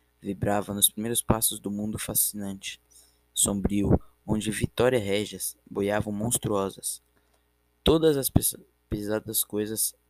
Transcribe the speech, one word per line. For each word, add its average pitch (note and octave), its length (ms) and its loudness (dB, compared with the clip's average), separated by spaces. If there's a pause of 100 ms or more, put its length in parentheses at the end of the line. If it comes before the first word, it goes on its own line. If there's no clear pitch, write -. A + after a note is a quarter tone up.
(220)
vibrava G2+ 500 -2
nos G2+ 160 4
primeiros A2+ 320 -4
passos A2 400 -2
do G2+ 100 -4
mundo G#2 280 -4
fascinante, - 840 -4 (540)
sombrio, G2 680 2 (260)
onde G#2+ 240 0
Vitória A#2 480 2
Régias G2 560 -2 (160)
boiavam G#2 440 0
monstruosas. G2+ 880 -2 (840)
Todas D#3 320 6
as C3+ 140 0
pesa-, - 280 2 (300)
pesadas G#2+ 560 -2
coisas G#2+ 500 -2 (160)